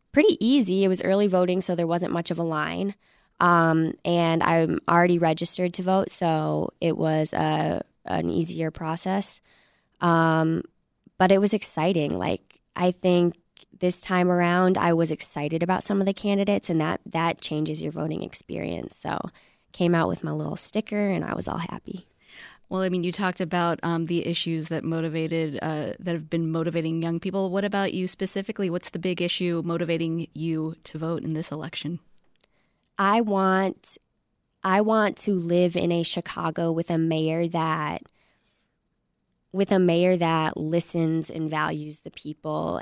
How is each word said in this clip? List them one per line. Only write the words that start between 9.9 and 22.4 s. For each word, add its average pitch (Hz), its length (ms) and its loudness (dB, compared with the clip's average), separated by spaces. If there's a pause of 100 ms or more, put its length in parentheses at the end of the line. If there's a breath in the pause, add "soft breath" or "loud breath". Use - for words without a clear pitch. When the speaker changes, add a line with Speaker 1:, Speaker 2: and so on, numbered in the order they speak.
Speaker 1:
Um, 165 640 4 (560)
but 185 120 6
it 196 60 8
was 202 160 2
exciting. 160 640 0
Like, - 420 -6 (160)
I 180 140 2
think 175 460 2 (440)
this 180 200 0
time 180 320 2
around, 180 460 4
I 170 160 2
was 165 180 2
excited 151 500 -4
about 180 220 0
some 202 160 -2
of 196 60 0
the 196 80 0
candidates, 202 560 0
and 165 100 0
that, 156 260 -2
that 165 360 -2
changes 156 400 -4
your 156 100 -6
voting 160 320 -6
experience. - 720 -8
So - 240 -6 (540 soft breath)
came 175 200 2
out 165 140 2
with 165 160 -4
my 156 80 -4
little 156 240 -4
sticker, 208 540 -4
and 170 160 -2
I - 80 -6
was - 140 -6
all - 100 -4
happy. - 500 -10 (640 loud breath)